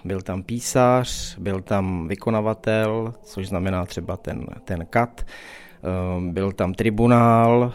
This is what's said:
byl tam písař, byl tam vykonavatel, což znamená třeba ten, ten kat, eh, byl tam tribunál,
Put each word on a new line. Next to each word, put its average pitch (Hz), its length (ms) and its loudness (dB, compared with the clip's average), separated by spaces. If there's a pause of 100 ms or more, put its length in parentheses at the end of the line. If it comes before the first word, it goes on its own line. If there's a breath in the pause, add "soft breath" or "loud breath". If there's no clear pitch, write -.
byl 95 160 -4
tam 92 220 -6
písař, 123 960 0
byl 95 220 -4
tam 92 480 -2
vykonavatel, 110 1120 -2
což 95 260 -10
znamená 92 380 -2
třeba 87 300 -8
ten, - 300 -8 (180)
ten 85 260 -6
kat, 120 360 0
eh, 90 1040 -6
byl 95 220 -2
tam 92 220 -2
tribunál, 117 1000 4